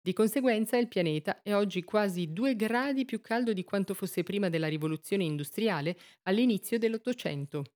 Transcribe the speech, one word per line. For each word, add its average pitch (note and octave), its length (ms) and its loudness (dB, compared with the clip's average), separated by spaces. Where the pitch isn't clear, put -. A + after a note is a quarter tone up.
Di F#3 120 -2
conseguenza A3 640 2
il A#3+ 100 4
pianeta E3+ 560 0
è G3+ 140 0
oggi F#3+ 260 0
quasi F3+ 500 0
due B3 220 0
gradi B3 500 0
più A3+ 160 -4
caldo A#3 320 0
di F#3 120 -2
quanto G3 300 -2
fosse F#3 280 -4
prima F#3+ 260 -2
della D#3+ 200 0
rivoluzione D#3 560 -2
industriale D#3+ 760 -2
all'inizio A3+ 560 2
dell'Ottocento. G#3+ 880 -4